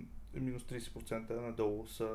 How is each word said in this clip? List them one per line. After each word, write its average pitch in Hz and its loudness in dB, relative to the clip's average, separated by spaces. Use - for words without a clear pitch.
минус 127 0
тридесет 120 -4
процента 113 -2
надолу 110 4
са 110 0